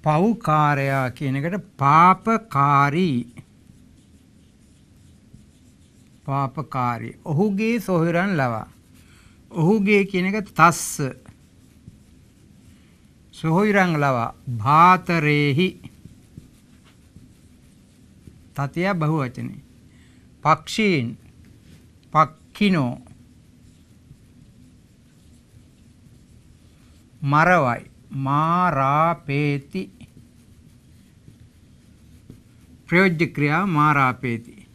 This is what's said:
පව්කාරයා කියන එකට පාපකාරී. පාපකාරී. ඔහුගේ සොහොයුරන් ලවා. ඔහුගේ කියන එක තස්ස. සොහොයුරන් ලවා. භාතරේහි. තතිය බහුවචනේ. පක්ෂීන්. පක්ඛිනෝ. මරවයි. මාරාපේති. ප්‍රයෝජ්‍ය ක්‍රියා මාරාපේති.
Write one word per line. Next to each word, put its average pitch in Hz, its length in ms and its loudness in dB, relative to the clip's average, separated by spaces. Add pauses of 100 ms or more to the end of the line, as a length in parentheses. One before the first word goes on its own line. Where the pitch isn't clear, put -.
පව්කාරයා 151 1040 0
කියන 135 260 -6
එකට 165 200 -6 (180)
පාපකාරී. 147 1700 2 (2750)
පාපකාරී. 123 1000 -6
ඔහුගේ 208 560 -2
සොහොයුරන් 175 560 -2
ලවා. 120 340 -4 (840)
ඔහුගේ 196 520 2
කියන 185 220 -4
එක 196 120 -4 (120)
තස්ස. - 500 2 (2250)
සොහොයුරන් 180 640 0
ලවා. 135 380 -2 (200)
භාතරේහි. 151 1120 4 (2750)
තතිය 165 440 -4
බහුවචනේ. 147 680 -4 (720)
පක්ෂීන්. 156 680 -2 (1000)
පක්ඛිනෝ. 156 840 -2 (4000)
මරවයි. 147 600 2 (360)
මාරාපේති. 147 1600 -2 (3000)
ප්‍රයෝජ්‍ය 175 460 2
ක්‍රියා 147 380 -2
මාරාපේති. 139 1080 -2